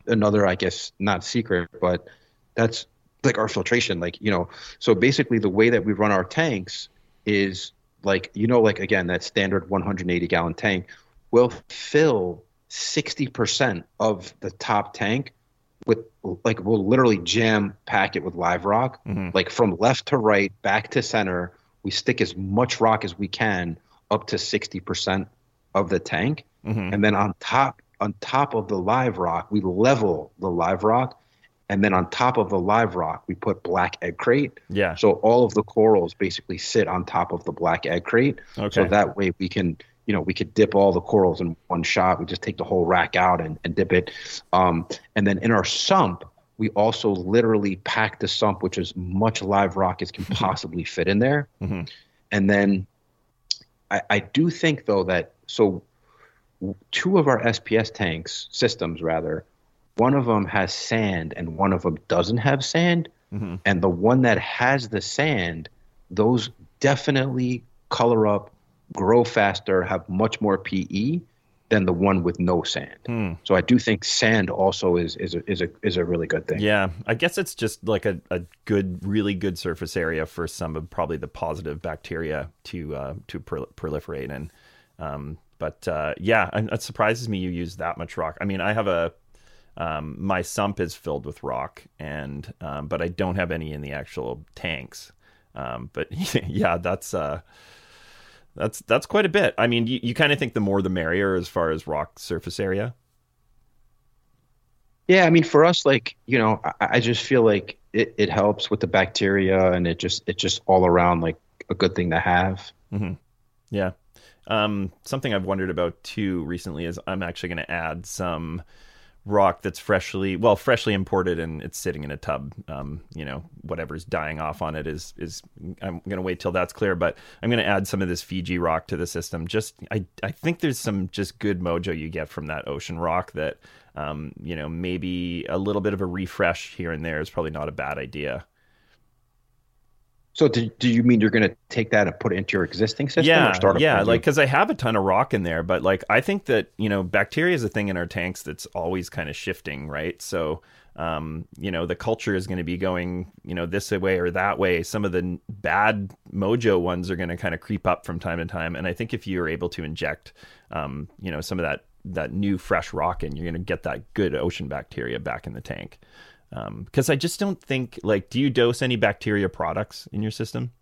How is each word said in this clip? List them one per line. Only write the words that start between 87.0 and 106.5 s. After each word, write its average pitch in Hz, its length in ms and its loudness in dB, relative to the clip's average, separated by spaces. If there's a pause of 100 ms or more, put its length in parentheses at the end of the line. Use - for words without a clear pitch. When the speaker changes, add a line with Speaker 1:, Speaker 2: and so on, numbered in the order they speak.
Speaker 2:
me 101 100 -2
you 92 120 -4
use 87 260 -6
that 82 220 -6
much 82 180 -10
rock. 80 240 -4
I 92 60 -4
mean, 98 140 -2
I 101 120 0
have 107 160 0
a, 85 240 2 (640)
um, 78 420 -6
my 92 240 0
sump 101 380 -2
is 82 160 -4
filled 71 280 -6
with 71 200 -12
rock, 65 400 -6 (160)
and, 71 600 -10
um, 73 280 -8
but 82 120 -4
I 85 60 -2
don't 90 300 -4
have 87 160 -2
any 80 200 -6
in 73 80 -10
the 71 120 -10
actual 67 520 -10 (120)
tanks. - 560 -10 (420)
Um, 62 380 -10
but - 180 -6
<laughs> - 380 -2
yeah, 85 300 0
that's, 90 360 -4
uh, 78 280 -4 (1120)
that's, - 320 -4
that's 120 180 2
quite 202 180 2
a 180 60 2
bit. 180 260 2
I 117 120 4
mean, 117 180 2
you, 123 160 -2
you 120 100 -2
kinda 147 220 2
think 131 200 -2
the 117 60 0
more 98 220 2
the 95 80 0
merrier 92 440 2
as 87 140 -2
far 82 220 0
as 78 160 -4
rock 76 320 -6
surface - 400 -8
area? 98 360 -2 (2000)
Speaker 1:
Yeah, 185 180 8
I 160 60 6
mean, 165 140 8
for 151 200 8
us, 170 220 4
like, 131 300 2 (100)
you 127 100 2
know, 110 280 4